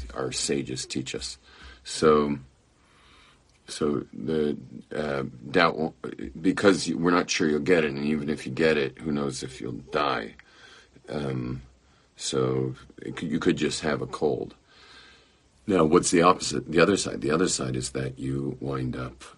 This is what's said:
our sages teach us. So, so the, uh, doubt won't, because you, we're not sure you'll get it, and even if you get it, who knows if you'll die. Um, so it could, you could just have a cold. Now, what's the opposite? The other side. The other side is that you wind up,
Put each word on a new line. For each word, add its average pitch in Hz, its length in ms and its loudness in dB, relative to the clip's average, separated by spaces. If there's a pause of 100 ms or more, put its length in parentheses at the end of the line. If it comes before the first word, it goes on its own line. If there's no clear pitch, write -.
(140)
our 64 180 -4
sages 65 540 -4
teach - 300 -6
us. - 220 -10 (460)
So, 76 540 4 (1300)
so 73 440 -2
the, 76 440 -2 (360)
uh, 71 300 -4 (260)
doubt 85 280 4
won't, - 640 -8
because 95 460 4
you, 82 100 0
we're 85 140 2
not 87 180 2
sure 80 200 2
you'll 76 100 2
get 80 260 4
it, 69 80 -2
and 71 120 -4
even 73 240 -2
if - 160 -4
you 65 60 -8
get 78 260 4
it, 65 220 -4
who 78 120 -4
knows 71 300 -2
if - 200 -12
you'll 60 120 -6
die. 62 640 -4 (720)
Um, 65 520 -4 (560)
so 65 580 0 (260)
it - 140 -10
could, 80 160 -6
you 80 80 0
could 80 180 2
just 73 240 -2
have 71 200 -2
a 65 60 -8
cold. - 460 -2 (1120)
Now, 92 180 4
what's 80 280 6
the 87 100 6
opposite? 73 500 2
The 82 80 4
other 92 160 6
side. - 240 -2
The 71 120 -2
other 90 180 2
side 65 260 -4
is 64 160 -6
that 65 260 -6
you 67 440 -4
wind 65 340 -4
up, 62 280 -12 (140)